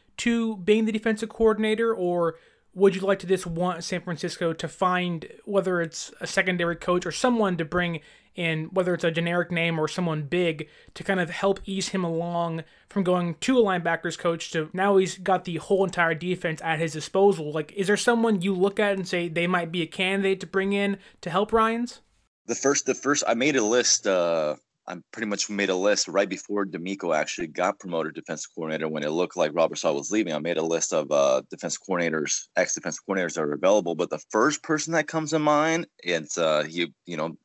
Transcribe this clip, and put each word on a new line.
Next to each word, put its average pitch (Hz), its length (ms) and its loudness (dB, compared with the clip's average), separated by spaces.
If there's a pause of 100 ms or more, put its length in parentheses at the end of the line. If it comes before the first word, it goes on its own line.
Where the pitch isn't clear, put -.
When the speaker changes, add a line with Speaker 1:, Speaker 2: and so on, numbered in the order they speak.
(180)
Speaker 1:
to 226 380 0
being 214 300 4
the 220 60 0
defensive 214 360 -2
coordinator, 220 640 2
or 175 420 0 (380)
would 190 200 6
you 185 60 -4
like 196 180 2
to 175 80 -10
just 185 200 2
want 170 360 -2
San 175 200 -4
Francisco 175 500 -4
to 160 160 -6
find, 180 580 0 (180)
whether 190 360 2
it's - 400 -6
a - 80 -6
secondary 175 480 0
coach 180 280 0
or 170 60 -4
someone 220 460 2
to 160 80 -2
bring 170 360 -2 (360)
in, 160 300 -2
whether 180 280 0
it's 170 80 -4
a 170 80 2
generic 170 400 -2
name 165 300 0
or 156 80 0
someone 160 340 -2
big, 156 460 0 (260)
to - 80 -14
kind 190 160 0
of 175 120 -2
help 196 340 0
ease 190 240 -4
him 185 160 -2
along 170 580 -2 (260)
from 202 140 -2
going 175 380 2
to 262 180 4
a 226 60 8
linebackers 170 520 0
coach - 360 -4
to 156 200 -2
now 196 240 4
he's 190 220 4
got 180 260 2
the 175 120 -6
whole 196 260 2
entire 170 320 2
defense 170 480 -4
at 160 160 0
his 160 140 -2
disposal? 165 580 2
Like, 151 220 -6
is 190 160 -2
there 202 80 4
someone 226 460 2
you 196 120 0
look 196 240 2
at 202 180 2
and 185 120 -6
say 175 180 -2
they 170 220 0
might 175 240 0
be 175 100 0
a 156 40 0
candidate 190 540 0
to 185 60 -10
bring 196 260 0
in 202 260 0 (240)
to 170 80 -6
help 202 220 0
Ryans? 226 480 0 (460)
Speaker 2:
The 117 80 -4
first, 139 320 2
the 131 80 0
first, 143 320 0
I 117 80 2
made 135 220 2
a 113 80 4
list, 113 420 2
uh, 85 480 2 (320)
I 90 100 -10 (160)
pretty 113 140 -6
much 101 240 -4
made 101 180 0
a 92 80 2
list 98 320 2
right 98 180 2
before 98 380 -4
DeMeco 85 500 -4
actually 78 340 -2
got 87 300 -2
promoted 80 360 -4
defensive 80 400 -10
coordinator 78 340 -4
when 78 140 -4
it 73 80 -2
looked 85 260 -2
like 80 160 2
Robert 80 240 2
Saleh 76 220 0
was 71 120 -8
leaving. 98 220 0
I 76 60 -2
made 80 180 -2
a 78 60 0
list 82 320 -2
of, 73 160 0
uh, 69 400 4
defensive - 360 -8
coordinators, 82 600 -2 (100)
ex-defensive 87 500 -2
coordinators 92 280 -2
that 82 80 -2
are 73 100 -2
available. 87 420 2
But 101 140 -2
the - 220 -8
first 143 320 2
person 160 320 -4
that 151 140 0
comes 160 220 -4
to 160 80 0
mind, 151 500 2 (100)
it's, 82 400 -4
uh, 78 240 2
he, 80 280 -4 (140)
you 85 140 -8
know, 80 260 -6